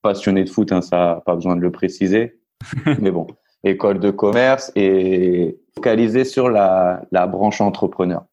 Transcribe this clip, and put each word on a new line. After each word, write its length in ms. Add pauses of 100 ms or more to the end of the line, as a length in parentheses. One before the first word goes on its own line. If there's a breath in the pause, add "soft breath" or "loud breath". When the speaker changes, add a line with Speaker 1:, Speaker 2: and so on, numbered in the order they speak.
Speaker 1:
passionné 420
de 60
foot, 240
hein, 80
ça, 440
pas 100
besoin 200
de 60
le 100
préciser. 640 (260)
Speaker 2:
<laughs> 380
Speaker 1:
Mais 100
bon, 160 (380)
école 360
de 120
commerce 640
et 840 (180)
focalisé 500
sur 240
la, 600
la 140
branche 360
entrepreneur. 720